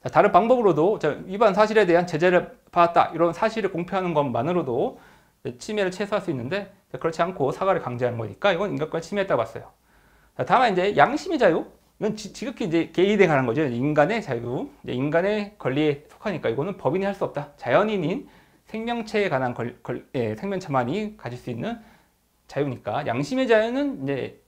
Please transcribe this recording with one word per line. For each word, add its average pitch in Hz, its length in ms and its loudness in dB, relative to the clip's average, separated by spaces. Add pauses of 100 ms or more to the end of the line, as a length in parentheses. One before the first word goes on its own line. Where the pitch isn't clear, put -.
자, 127 60 -6
다른 190 220 6
방법으로도, 202 680 4
자, 143 260 -2
위반 196 280 2
사실에 214 320 4
대한 175 200 4
제재를 175 540 2 (120)
받았다. 170 420 4
이런 165 200 2
사실을 214 380 -2
공표하는 175 420 -4
것만으로도 143 840 0 (580)
침해를 208 320 -4
최소화할 202 340 -4
수 175 80 -6
있는데, 147 420 -6 (180)
자, 131 80 -12
그렇지 165 220 -4
않고 170 300 -2
사과를 190 300 0
강제한 120 360 -2
거니까 113 340 -2
이건 180 200 -2
인격권 151 300 -4
침해했다고 190 400 -2
봤어요. - 300 -8 (680)
자, 123 80 -2
다만 214 280 4
이제 180 220 0
양심의 262 440 2
자유, 208 260 4 (340)
이건 214 160 -2
지-, - 180 -14
지극히 240 320 -8
이제 160 260 0
개인에 196 340 4
관한 139 200 4
거죠. 123 180 0
인간의 147 580 2
자유, 127 480 -6 (140)
이제 - 100 -8
인간의 180 640 0
권리에 143 520 -2
속하니까 202 400 -6
이거는 165 280 -4
법인이 185 280 -2
할 196 100 -2
수 196 80 -4
없다. 147 320 -8
자연인인 190 720 0 (380)
생명체에 220 640 -4
관한 131 240 0
권-, 120 280 -8
권-, - 320 -10
예, 113 220 -2
생명체만이 185 840 -4
가질 123 220 -12
수 127 100 -12
있는 170 300 -6 (680)
자유니까 135 600 -4
양심의 226 400 -2
자유는 233 560 0
이제 135 440 -6